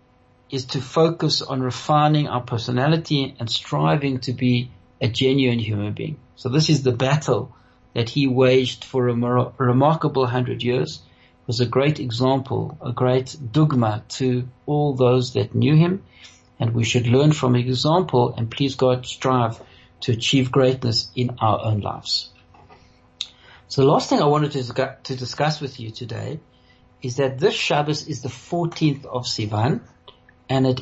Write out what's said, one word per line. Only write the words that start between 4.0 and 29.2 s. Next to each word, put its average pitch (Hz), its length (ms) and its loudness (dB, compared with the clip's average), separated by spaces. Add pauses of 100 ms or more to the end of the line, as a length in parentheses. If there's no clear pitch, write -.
to - 140 -6
be 123 380 0 (280)
a 127 80 0
genuine 131 520 2
human 104 340 -4
being. 107 240 -8 (180)
So - 140 -8
this 151 200 2
is 135 120 2
the 127 100 2
battle 131 640 0 (380)
that - 160 -2
he 139 180 0
waged 127 560 2
for 123 260 0
a 120 60 0
mar-, 123 420 0
remarkable 135 680 2
hundred 117 380 -2
years. 135 380 -2 (400)
It - 60 -20
was 117 120 -2
a 123 80 2
great 139 320 0
example, 123 840 -2
a 120 100 -6
great 127 440 0 (160)
dogma 120 520 2 (140)
to 123 300 -2 (180)
all 147 300 0
those 123 380 2
that 110 200 -2
knew 123 220 4
him. 175 280 4 (560)
And 113 140 -2
we 117 100 0
should 117 240 0
learn 139 240 6
from 127 220 2
his 123 140 2
example 131 680 2
and 117 140 -4
please 135 260 -2
God 127 300 2
strive 123 560 -2 (400)
to 127 100 -2
achieve 127 400 0
greatness 127 640 0
in 120 240 -4
our 110 240 0
own 107 180 -2
lives. - 500 -6 (1400)
So - 160 0
the 135 40 8
last 214 220 4
thing 247 120 2
I 151 40 4
wanted 147 280 2
to 139 60 -4
discu-, 127 440 -4
to 131 120 -8
discuss 143 460 -2
with - 180 -10
you 110 120 -12
today 113 480 -10 (640)
is 127 160 -6
that 131 220 0
this 202 140 2
Shabbos 151 540 -2
is 139 140 -8
the 127 80 -8
fourteenth 165 760 -2
of 123 200 -6